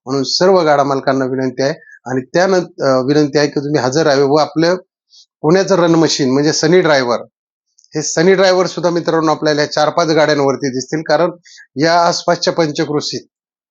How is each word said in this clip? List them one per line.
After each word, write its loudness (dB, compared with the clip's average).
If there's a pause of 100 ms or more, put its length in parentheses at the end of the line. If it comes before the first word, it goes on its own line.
म्हणून -4
सर्व 2
गाडा 2
मालकांना -2
विनंती -4
आहे -2 (320)
आणि -6
त्यानंतर, 0
अ, 2
विनंती 2
आहे 2
की -4
तुम्ही -2
हजर 0
राहावे 2
व 2
आपलं 0 (680)
पुण्याचं 2
रन 4
मशीन 0
म्हणजे 0
सनी 2
ड्रायव्हर, 0 (760)
हे -2
सनी 0
ड्रायव्हर 2
सुद्धा -4
मित्रांनो 0
आपल्याला -2
या -4
चार 0
पाच -2
गाड्यांवरती 0
दिसतील, -6
कारण 0 (440)
या 2
आसपासच्या -2
पंचक्रोशीत -4 (500)